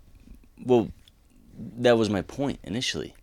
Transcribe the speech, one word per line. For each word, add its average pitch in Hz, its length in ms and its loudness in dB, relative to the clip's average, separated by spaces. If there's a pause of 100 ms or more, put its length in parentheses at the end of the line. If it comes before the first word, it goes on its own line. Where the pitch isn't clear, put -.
(640)
well, 120 260 4 (880)
that 120 200 4
was 110 100 2
my 98 140 0
point - 400 -6
initially. 90 600 -8